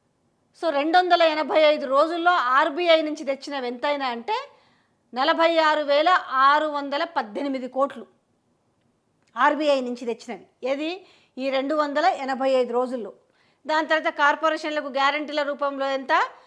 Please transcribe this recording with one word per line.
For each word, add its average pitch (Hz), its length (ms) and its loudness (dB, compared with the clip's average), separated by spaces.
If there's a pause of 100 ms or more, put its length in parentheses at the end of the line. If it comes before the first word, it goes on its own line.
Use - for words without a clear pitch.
(640)
So 330 80 0
రెండు 302 280 2
వందల 349 240 4
ఎనభై 311 380 2
ఐదు 294 260 4
రోజుల్లో 330 460 2
ఆర్బీఐ 320 720 2
నుంచి 302 220 -6
తెచ్చినవి 269 420 -6
ఎంతైనా 269 400 -4
అంటే 240 280 -6 (800)
నలభై 320 440 2
ఆరు 302 240 2
వేల 285 260 2 (180)
ఆరు 277 400 4
వందల 285 380 -4
పద్దెనిమిది 262 640 -4
కోట్లు 262 380 -4 (1300)
ఆర్బీఐ 285 440 2
నుంచి 240 340 -6
తెచ్చినవి. 220 320 -14 (180)
ఏది 302 420 -6 (320)
ఈ 262 120 -4
రెండు 269 240 -2
వందల 294 300 0
ఎనభై 269 460 -2
ఐదు 247 220 0
రోజుల్లో. 240 400 -4 (540)
దాని 311 200 0
తర్వాత 320 280 0
కార్పొరేషన్లకు 302 760 0
గ్యారెంటీల 285 540 -2
రూపంలో 277 440 -4
ఎంత? 277 400 0 (200)